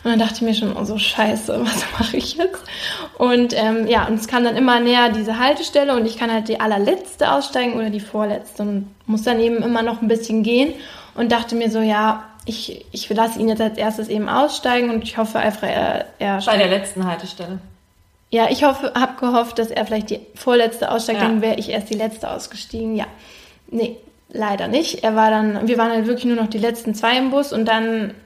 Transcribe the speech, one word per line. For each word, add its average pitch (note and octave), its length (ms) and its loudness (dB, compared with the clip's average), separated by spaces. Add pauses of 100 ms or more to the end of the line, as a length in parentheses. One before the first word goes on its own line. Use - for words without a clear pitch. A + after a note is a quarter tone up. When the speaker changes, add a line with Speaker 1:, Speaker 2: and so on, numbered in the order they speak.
Speaker 1:
Und A#3 60 0
dann A3+ 80 4
dachte A3 160 2
ich - 80 -6
mir A3+ 120 2
schon, G3+ 220 -2
"Oh, - 80 -4
so G#3 140 -4
scheiße, - 600 0
<laughs> A#3+ 40 0
was - 200 -2 (140)
mache - 200 0
ich - 180 -4
jetzt?" F#4 240 -2 (560)
Und, A#3+ 400 2
ähm, A3 300 2
ja, A3 200 2
und A3+ 140 0
es - 80 -10
kam A#3+ 160 2
dann A#3 120 2
immer B3 240 4
näher A#3+ 280 4
diese A3 300 -2
Haltestelle C#4+ 580 2
und A3+ 80 2
ich A3 140 -4
kann A3+ 120 -2
halt A3 180 -2
die A3 120 -2
allerletzte A3 720 0
aussteigen C4 420 0
oder A3 140 -2
die G#3 120 -4
vorletzte G#3 640 -4
und G3+ 300 -4 (120)
muss A3 160 0
dann A#3+ 180 2
eben A#3 220 2
immer A#3 180 0
noch A#3 220 -2
ein G#3+ 60 0
bisschen A3 340 2
gehen A#3+ 320 2 (400)
und A#3 180 0
dachte A#3 220 -2
mir A#3 160 0
so, A3 100 0
"Ja, G#3+ 440 2 (220)
ich, - 460 -10
ich - 180 -10
lasse A3+ 280 0
ihn A3+ 100 2
jetzt A3 140 2
als A3 160 -2
erstes A3 300 -2
eben G#3+ 200 -2
aussteigen B3 640 0
und A3+ 120 -2
ich - 140 -8
hoffe A3 220 -2
einfach, G#3 300 -2
er, - 360 0 (140)
er G3+ 180 -2
Speaker 2:
Bei G3 60 -2
Speaker 1:
steigt." G#3 180 4
Speaker 2:
der F#3 80 4
letzten F#3+ 380 -2
Haltestelle. F3+ 520 -8 (720)
Speaker 1:
Ja, A3+ 200 2
ich C4+ 140 0
hoffe, C#4 300 2
hab B3+ 260 0
gehofft, A#3+ 380 0
dass A3+ 120 0
er G#3+ 160 -2
vielleicht G#3+ 240 -4
die G#3 100 -6 (140)
vorletzte A#3 560 2
aussteigt, A3+ 320 0
Speaker 2:
Ja. A3+ 60 4
Speaker 1:
dann A3 140 2
wäre A3 140 2
ich A3 140 -6
erst G#3+ 200 -4
die A3 40 -4
letzte G#3+ 360 -6
ausgestiegen, - 640 -8
ja. G#3 100 -4 (640)
Nee, A#3 260 -2 (360)
leider G#3 360 -2
nicht. D4 340 -2
Er A3 140 2
war A3 140 6
dann, G#3+ 360 2
wir A#3 100 2
waren A#3 140 2
halt A3+ 160 0
wirklich A#3+ 180 -2
nur A#3+ 120 2
noch A3+ 100 0
die A3 120 -4
letzten A#3 360 -2
zwei A#3 240 2
im C4 120 2
Bus C#4 220 0
und A3 140 0
dann, A3+ 480 0 (120)